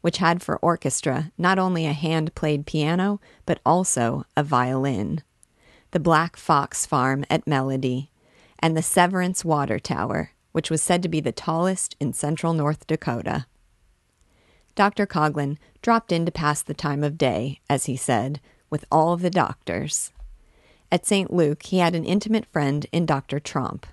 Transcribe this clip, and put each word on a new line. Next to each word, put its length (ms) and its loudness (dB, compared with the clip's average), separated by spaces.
which 180 -2
had 240 2
for 200 -4
orchestra 720 -2
not 220 2
only 260 0
a 80 0
hand-played 720 -2
piano, 560 0
but 220 -2
also 580 2
a 80 2
violin. 800 0
The 100 4
Black 380 2
Fox 480 0
Farm 420 0
at 180 0
Melody, 640 -2
and 160 2
the 80 0
Severance 640 2
Water 340 0
Tower, 520 -4
which 160 -4
was 140 -2
said 200 2
to 60 -4
be 120 -2
the 120 -4
tallest 680 -2
in 140 -2
central 400 -2
North 340 -2
Dakota. 600 -4
Doctor 320 2
Coughlin 500 0
dropped 320 0
in 140 2
to 60 -2
pass 280 0
the 140 -8
time 280 -2
of 140 -2
day, 440 0
as 160 0
he 100 -4
said, 420 0
with 240 -4
all 240 4
the 140 0
doctors. 840 -2
At 160 2
Saint 260 2
Luke, 300 2
he 160 0
had 160 4
an 100 -2
intimate 400 0
friend 480 0
in 140 2
Doctor 340 -2
Tromp. 520 -6